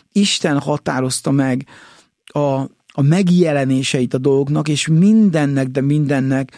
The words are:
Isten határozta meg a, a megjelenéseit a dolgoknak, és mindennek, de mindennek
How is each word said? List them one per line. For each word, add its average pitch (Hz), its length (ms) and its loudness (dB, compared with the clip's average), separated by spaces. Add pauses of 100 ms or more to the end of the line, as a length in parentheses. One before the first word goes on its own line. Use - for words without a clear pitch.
(120)
Isten 185 480 0
határozta 139 720 -4
meg 135 340 0 (600)
a, - 140 -6 (540)
a - 80 -4
megjelenéseit 143 1120 2
a 139 40 -2
dolgoknak, 139 500 0
és 147 200 -2
mindennek, 160 800 2
de 131 140 -4
mindennek 135 760 0